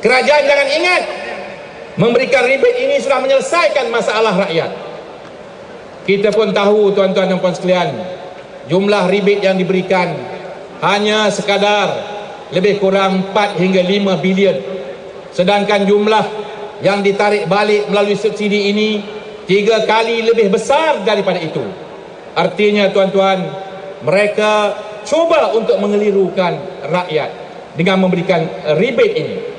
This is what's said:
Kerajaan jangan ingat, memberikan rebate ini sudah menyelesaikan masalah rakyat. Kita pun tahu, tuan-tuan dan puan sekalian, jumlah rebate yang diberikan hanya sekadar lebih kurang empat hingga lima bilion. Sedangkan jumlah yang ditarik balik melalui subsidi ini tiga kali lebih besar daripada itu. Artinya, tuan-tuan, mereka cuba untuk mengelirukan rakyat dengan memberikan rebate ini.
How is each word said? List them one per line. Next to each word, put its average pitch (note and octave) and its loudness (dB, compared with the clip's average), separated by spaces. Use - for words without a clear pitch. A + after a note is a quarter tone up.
Kerajaan B3+ 4
jangan C#4 2
ingat, E4 0
memberikan A#3+ 2
rebate B3 2
ini C4+ 0
sudah C4 0
menyelesaikan C#4 2
masalah A3 0
rakyat. E3 0
Kita G3+ 2
pun G#3 2
tahu, G3+ 4
tuan-tuan F#3+ 2
dan F3 0
puan F3+ 0
sekalian, F3 0
jumlah G3 2
rebate G3 2
yang F#3+ 2
diberikan F3+ 0
hanya G#3 2
sekadar G3+ 0
lebih F#3 2
kurang F#3+ 2
empat G3+ 0
hingga F#3 2
lima F#3+ 0
bilion. F#3 2
Sedangkan G3 2
jumlah G#3 2
yang G3+ 2
ditarik G3+ 2
balik G#3 2
melalui G3+ 2
subsidi G#3 0
ini G#3+ 0
tiga G3+ 2
kali A3+ 2
lebih A3 4
besar C#4 2
daripada G3 0
itu. D#3 -4
Artinya, G3+ 2
tuan-tuan, F#3+ 2
mereka G#3 2
cuba D4+ 2
untuk G3 2
mengelirukan F#3+ 0
rakyat D#3+ -2
dengan F#3 2
memberikan F3 2
rebate A#3 2
ini. C#3+ -4